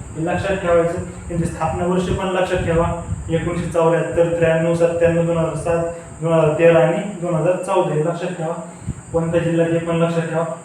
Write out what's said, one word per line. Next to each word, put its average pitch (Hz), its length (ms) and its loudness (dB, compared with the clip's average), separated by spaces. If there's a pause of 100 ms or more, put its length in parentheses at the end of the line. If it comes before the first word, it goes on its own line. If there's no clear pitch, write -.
(160)
हे 160 100 -4
लक्षात 185 300 -2
ठेवायचं. 170 420 2 (300)
त्यांचे 170 160 -2
स्थापना 165 420 -4
वर्ष 180 220 0
पण 185 200 -2
लक्षात 180 300 0
ठेवा, 170 440 0 (260)
एकोणीसशे 165 420 -2
चौऱ्याहत्तर, 165 680 2
त्र्याण्णव, 165 360 2
सत्त्याण्णव, 170 520 2
दोन 170 120 0
हजार 160 160 0
सात, 170 300 -2 (380)
दोन 165 100 0
हजार 156 260 4
तेरा 165 220 8
आणि - 160 4
दोन - 380 -4
हजार 165 220 0
चौदा, 180 380 0
हे 151 100 0
लक्षात 170 240 -2
ठेवा. 165 260 -6 (580)
कोणता 165 260 0
जिल्हा 165 280 2
हे 165 120 0
पण 165 180 -2
लक्षात 165 260 0
ठेवा. 165 220 -2 (200)